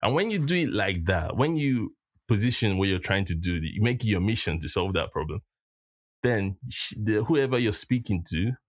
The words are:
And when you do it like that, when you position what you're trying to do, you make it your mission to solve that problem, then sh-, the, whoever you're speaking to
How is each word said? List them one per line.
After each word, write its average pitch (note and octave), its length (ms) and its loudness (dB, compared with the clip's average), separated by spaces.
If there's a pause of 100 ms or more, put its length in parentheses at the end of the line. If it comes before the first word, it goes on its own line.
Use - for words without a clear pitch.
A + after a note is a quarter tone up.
And A2+ 120 2
when G3+ 180 0
you G3+ 80 0
do D3+ 160 0
it E3 160 0
like F#2+ 340 0
that, E2 300 0
when D3+ 200 2
you C3+ 400 0 (320)
position A2 500 2
what G2 100 4
you're F#2 120 2
trying G2 260 0
to F2 100 -2
do, F2 260 -2
you D#2+ 200 -2
make A#2+ 220 2
it A2+ 40 0
your F#2+ 140 2
mission F#2+ 400 0
to D#2 80 -6
solve F#2+ 240 -2
that E2 180 -2
problem, D2+ 300 -6 (840)
then G2+ 340 0 (120)
sh-, - 280 -8
the, G#2+ 260 0
whoever C3+ 360 2
you're A#2 120 2
speaking G#2 580 -2
to F#2+ 240 -2 (160)